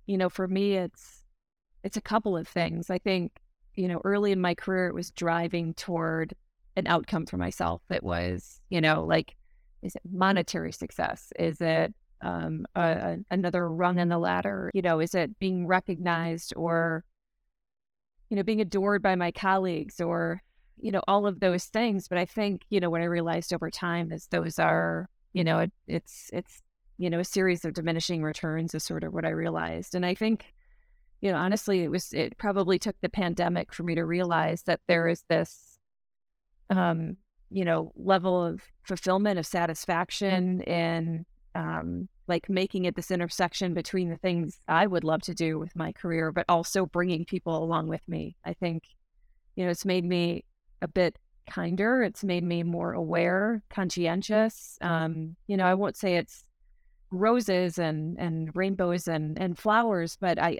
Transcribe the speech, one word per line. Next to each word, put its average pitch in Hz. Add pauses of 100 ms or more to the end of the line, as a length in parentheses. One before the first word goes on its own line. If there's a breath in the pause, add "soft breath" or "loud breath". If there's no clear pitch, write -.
you 196
know, 185
for 190
me, 196
it's, - (580)
it's 202
a 214
couple 214
of 165
things. 165
I 180
think, 185 (340)
you 185
know, 170
early 202
in 190
my 175
career, 185
it 170
was 175
driving 170
toward 160 (440)
an 165
outcome 170
for -
myself. 87
It 90
was, 87
you 175
know, 160
like, 160 (460)
is 185
it -
monetary 180
success? -
Is 165
it, 165 (280)
um, 165 (100)
a, 185
a, 165 (140)
another 180
rung 175
in 175
the 170
ladder? 185
You 196
know, 165
is 170
it 180
being 185
recognized 170
or, 165 (1300)
you 214
know, 196
being 214
adored 196
by 196
my 175
colleagues 190
or, 170 (400)
you 208
know, 190
all 202
of 190
those 180
things? 220
But 180
I 175
think, 202
you 202
know, 175
what 165
I 170
realized 170
over 165
time 170
is 160
those 165
are, 165 (240)
you 180
know, 160
it, 175 (140)
it's, -
it's, - (360)
you 175
know, 170
a 175
series 185
of 160
diminishing 165
returns 160
is 156
sort 160
of 156
what 165
I 160
realized. 165
And 180
I 180
think, 220 (680)
you 196
know, 170
honestly, 185
it 147
was, 170
it -
probably 190
took -
the 175
pandemic 175
for 170
me 170
to 165
realize 170
that -
there 165
is 170
this, - (920)
um, 170 (320)
you 190
know, 165
level 185
of 170 (220)
fulfillment, 190
of 160
satisfaction 180
in, 165 (300)
um, 165 (220)
like, 170
making 190
it 175
this -
intersection 175
between 170
the 165
things 175
I 170
would 175
love 160
to 180
do 160
with 160
my 160
career, 165
but 160
also 175
bringing 175
people 165
along 165
with 165
me. 165
I 170
think, 165 (720)
you 185
know, 180
it's 175
made 185
me 175 (360)
a 165
bit 175 (320)
kinder. 196
It's -
made 180
me 170
more 170
aware, 175
conscientious. 190
Um, 160 (100)
you 202
know, 185
I 185
won't 190
say 185
it's - (680)
roses 190
and, 156
and 160
rainbows 185
and, 156
and 180
flowers, 214
but 175
I, 170